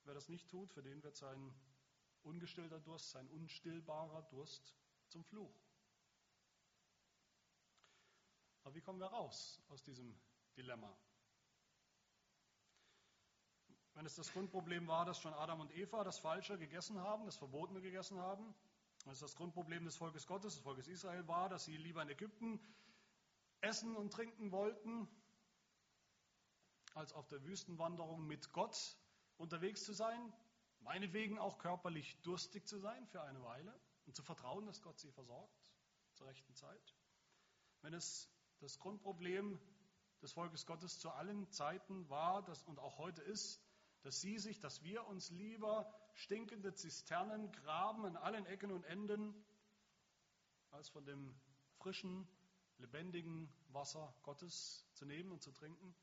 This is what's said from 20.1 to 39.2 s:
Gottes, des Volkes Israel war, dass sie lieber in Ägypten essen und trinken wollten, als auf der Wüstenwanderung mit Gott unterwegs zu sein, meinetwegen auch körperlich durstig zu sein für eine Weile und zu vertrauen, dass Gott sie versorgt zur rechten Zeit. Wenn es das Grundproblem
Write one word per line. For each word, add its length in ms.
Gottes, 260
des 100
Volkes 240
Israel 400
war, 220
dass 160
sie 100
lieber 280
in 60
Ägypten 520
essen 340
und 180
trinken 380
wollten, 580
als 200
auf 140
der 160
Wüstenwanderung 840
mit 260
Gott 420
unterwegs 460
zu 100
sein, 400
meinetwegen 580
auch 200
körperlich 640
durstig 460
zu 120
sein 280
für 140
eine 220
Weile 340
und 100
zu 80
vertrauen, 420
dass 160
Gott 180
sie 120
versorgt 600
zur 140
rechten 280
Zeit. 400
Wenn 120
es 360
das 200
Grundproblem 800